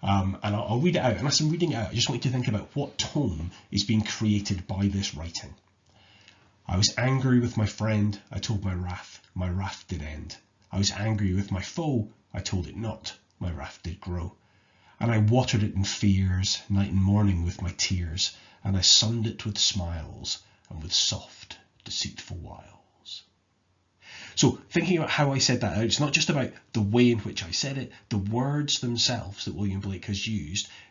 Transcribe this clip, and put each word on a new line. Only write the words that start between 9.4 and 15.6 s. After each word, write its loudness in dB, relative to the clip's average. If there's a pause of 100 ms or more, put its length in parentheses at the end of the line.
wrath -4
did -6
end. -10 (340)
I -4
was 2
angry 0
with -2
my -2
foe, -2 (240)
I -8
told -2
it -12
not, -8 (260)
my -4
wrath -10
did -8
grow. -6 (640)
And 0
I 4
watered 4